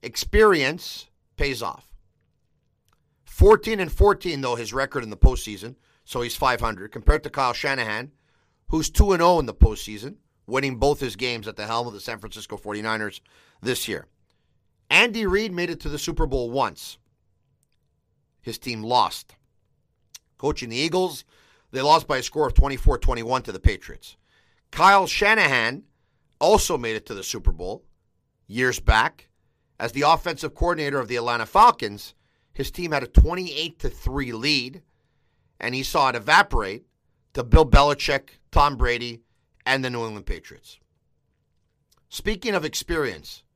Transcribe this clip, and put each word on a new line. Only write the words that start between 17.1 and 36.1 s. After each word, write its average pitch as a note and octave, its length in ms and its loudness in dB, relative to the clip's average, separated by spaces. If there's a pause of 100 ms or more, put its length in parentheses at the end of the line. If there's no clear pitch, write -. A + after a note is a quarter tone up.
His - 180 -12
team A2+ 240 -8
lost. A2+ 540 -2 (1000)
Coaching C3 320 -4
the A#2 60 -6
Eagles, E3 480 -2 (480)
they C3 100 -4
lost D3+ 240 4
by C#3 120 -2
a B2+ 40 -4
score - 240 -2
of A#2+ 80 -4
twenty-four C#3 440 4
twenty-one A#2+ 440 -2
to A2 100 -12
the F#2 80 -10
Patriots. - 560 -4 (540)
Kyle F#3+ 360 6
Shanahan D3 800 2 (560)
also F3+ 380 2
made A2+ 160 -4
it G#2+ 100 -8
to A2+ 100 -12
the F#2+ 100 -12
Super F2+ 280 -2
Bowl F2+ 320 -10 (600)
years B2 320 -2
back. A2+ 500 0 (520)
As A#2 120 -6
the C#3 100 -2
offensive D#3 520 0
coordinator D#3 440 -2
of A#2+ 100 -6
the A#2+ 80 -4
Atlanta A#2 300 -4
Falcons, D#3 680 2 (380)
his - 180 -6
team E3+ 220 -6
had C#3 100 0
a A#2+ 40 -10
twenty-eight E3 760 2
to C3+ 100 -4
three C3 420 -6
lead, C3 500 -4 (800)
and A#2+ 140 -6
he C3 80 -6
saw C#3 260 0
it A#2+ 80 -2